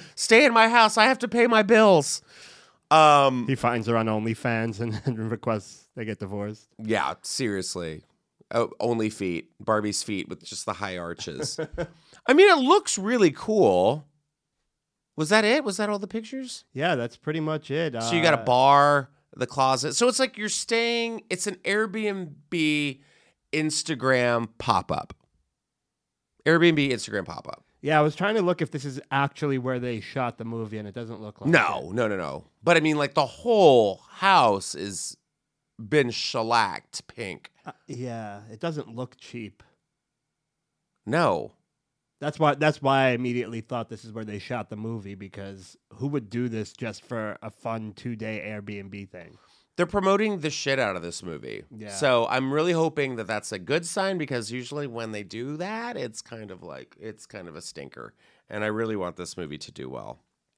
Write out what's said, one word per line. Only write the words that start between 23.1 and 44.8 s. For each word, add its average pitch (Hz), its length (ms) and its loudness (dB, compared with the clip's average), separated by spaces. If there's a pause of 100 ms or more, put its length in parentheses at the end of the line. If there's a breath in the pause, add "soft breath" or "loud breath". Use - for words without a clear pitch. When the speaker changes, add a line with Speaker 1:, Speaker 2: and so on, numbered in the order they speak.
Speaker 1:
Instagram 127 960 0 (100)
pop-up. - 540 -2 (1300)
Airbnb 160 460 4
Instagram 107 340 -4
pop-up. - 380 -12 (180)
Speaker 2:
Yeah, 151 160 2
I 151 60 6
was 151 120 0
trying 202 200 0
to 226 60 2
look 175 200 0
if 151 100 -4
this 139 140 -8
is 135 140 -8 (120)
actually 139 460 -2
where 127 220 -4
they 120 220 -6
shot 123 360 -6
the 113 80 -12
movie, 113 320 -8
and 104 100 -10
it 98 60 -14
doesn't 117 280 -12
look 107 200 -16
like - 80 -2
Speaker 1:
No, 80 400 2
Speaker 2:
it. 92 60 -10
Speaker 1:
no, 117 120 0
no, 101 100 -2
no. 71 280 -8 (180)
But 170 140 4
I - 20 4
mean, 156 180 0
like, 143 180 -2
the 151 100 2
whole 135 840 6
house 135 680 2
is 101 400 -8 (600)
been 123 320 0
shellacked 113 1000 -2
pink. - 440 -12 (140)
Speaker 2:
Uh, 156 60 -14 (160)
yeah, 117 540 -12 (100)
it 110 80 -18
doesn't 151 360 -6
look 127 220 -10
cheap. - 460 -16 (1400)
Speaker 1:
No. 107 480 0 (680)
Speaker 2:
That's 147 180 -6
why, 147 160 4
that's 151 260 0
why 135 260 4
I - 20 4
immediately 120 520 -2
thought 117 280 -8
this 113 160 -16
is 113 80 -18
where 110 120 -10
they 104 140 -8
shot 110 300 -8
the 107 80 -12
movie, 107 380 -10